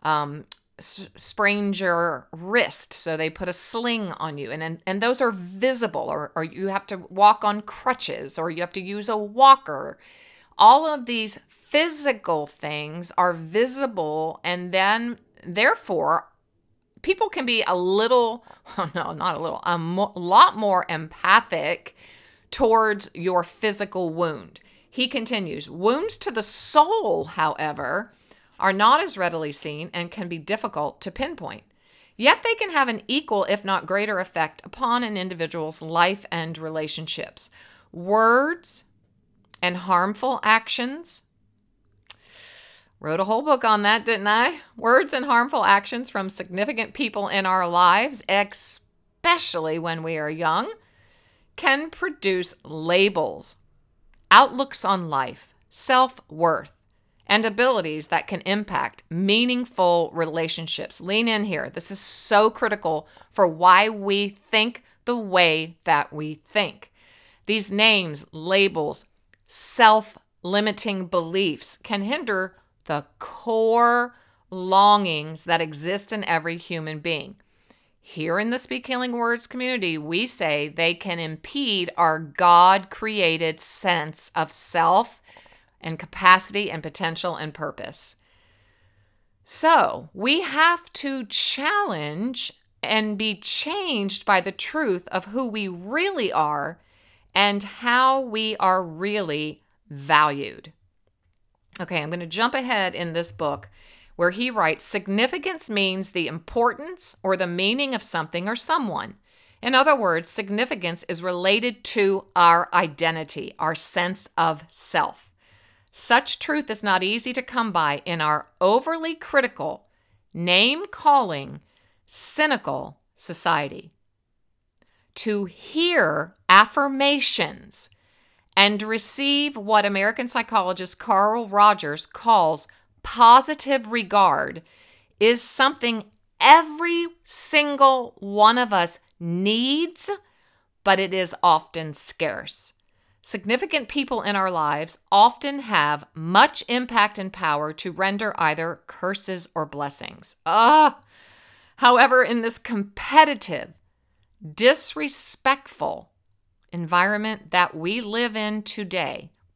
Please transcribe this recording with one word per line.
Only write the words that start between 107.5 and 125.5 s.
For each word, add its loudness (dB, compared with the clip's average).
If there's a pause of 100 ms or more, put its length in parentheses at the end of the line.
of -4
something -6
or -4
someone. -4 (460)
In -2
other 6
words, 0
significance -6
is -6
related 0
to 0 (100)
our 6
identity, -2
our -2
sense -4
of 0
self. -4 (640)
Such 0
truth -4
is -8
not 0
easy -4
to -4
come -4
by 0
in -4
our 0 (120)
overly 0
critical, -4 (480)
name-calling, 2 (460)
cynical -2 (140)
society. -4 (1200)
To -4
hear -2 (140)